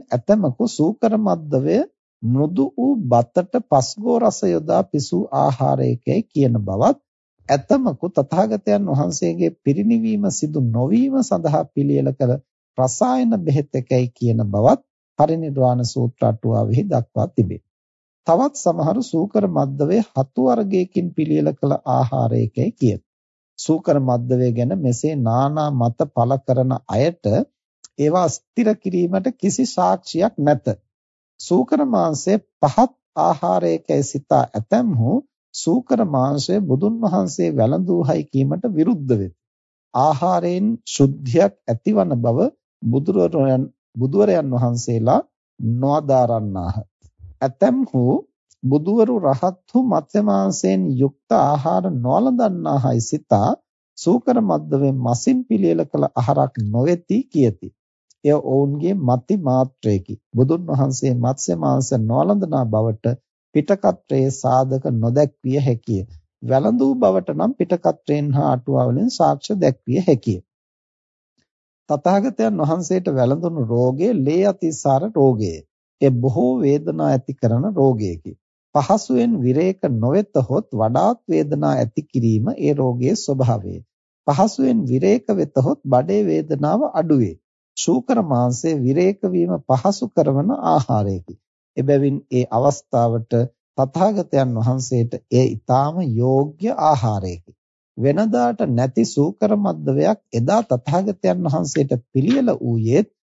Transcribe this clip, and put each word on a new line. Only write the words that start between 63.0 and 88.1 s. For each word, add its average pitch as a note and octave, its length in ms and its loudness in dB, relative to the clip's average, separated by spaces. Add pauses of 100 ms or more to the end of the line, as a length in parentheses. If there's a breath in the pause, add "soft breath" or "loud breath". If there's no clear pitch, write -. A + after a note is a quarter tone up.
පිටකත්‍රයේ D3+ 760 0
සාධක C3 600 0
නොදැක්විය B2+ 680 0
හැකිය. A#2 420 -2 (420 soft breath)
වැළඳූ C3 520 2
බවට - 360 2
නම් E3 220 -2
පිටකත්‍රයෙන් D#3 800 -2
හා C#3+ 180 0
අටුවාවලින් C3 600 0
සාක්ෂි D3 460 0
දැක්විය D3 460 0
හැකිය. A#2+ 380 0 (1500)
තථාගතයන් G3+ 680 0
වහන්සේට E3+ 540 -2
වැළඳුණු D3 540 0
රෝගය B2+ 500 0
ලේ D#3 300 0
අතිසාර D#3+ 640 0
රෝගය. B2 440 2 (480)
එය C3+ 100 4
බොහෝ C3 440 0
වේදනා D3+ 520 0
ඇති C3+ 280 -2
කරන A#2 360 0
රෝගයකි. G#2+ 640 0 (420)
පහසුවෙන් A#3 640 0
විරේක D3+ 440 0 (100)
නොවෙතහොත් C3+ 800 0
වඩාත් C3+ 540 0
වේදනා D3 480 -2
ඇති A#2 300 -2
කිරීම A2+ 500 0
ඒ D3 200 0
රෝගයේ C3 420 -2
ස්වභාවය. A#2 600 -2 (520)
පහසුවෙන් A3 560 2
විරේක D#3+ 480 0
වෙතහොත් D3+ 540 0
බඩේ D3+ 380 0
වේදනාව D#3 680 -2
අඩුවේ. C3 460 0 (420)
ශූකර A#3+ 440 0